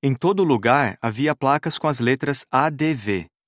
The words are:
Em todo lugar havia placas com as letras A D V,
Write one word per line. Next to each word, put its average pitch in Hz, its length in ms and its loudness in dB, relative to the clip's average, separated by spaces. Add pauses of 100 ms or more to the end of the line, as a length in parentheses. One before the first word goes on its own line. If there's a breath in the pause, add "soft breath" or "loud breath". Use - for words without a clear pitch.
Em 135 140 0
todo 185 300 0
lugar 120 580 2
havia 123 320 -2
placas 143 440 -2
com 151 100 -2
as 139 100 -2
letras 131 500 -2
A 143 220 2
D 156 240 -2
V, 101 340 -4 (200)